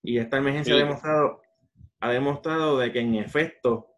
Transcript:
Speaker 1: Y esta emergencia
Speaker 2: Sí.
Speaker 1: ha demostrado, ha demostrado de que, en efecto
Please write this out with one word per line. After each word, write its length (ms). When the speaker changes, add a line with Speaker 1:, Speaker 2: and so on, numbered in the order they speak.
Speaker 1:
Y 180
esta 180
emergencia 360
Speaker 2:
Sí. 60
Speaker 1:
ha 60
demostrado, 560
ha 120
demostrado 680
de 140
que, 60
en 160
efecto 720